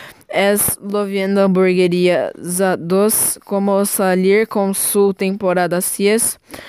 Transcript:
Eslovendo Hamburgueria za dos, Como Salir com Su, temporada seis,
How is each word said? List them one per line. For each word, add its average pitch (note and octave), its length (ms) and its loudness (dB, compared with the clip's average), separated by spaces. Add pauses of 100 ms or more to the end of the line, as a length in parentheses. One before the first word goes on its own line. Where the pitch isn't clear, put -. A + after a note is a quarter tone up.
(280)
Eslovendo G3 1120 -2
Hamburgueria F3+ 880 2 (100)
za F3+ 320 -2
dos, G3 680 0
Como G3+ 400 0
Salir G3 640 2
com G3 260 -2
Su, G3+ 400 0
temporada F3+ 680 -2
seis, G#3 600 -2 (280)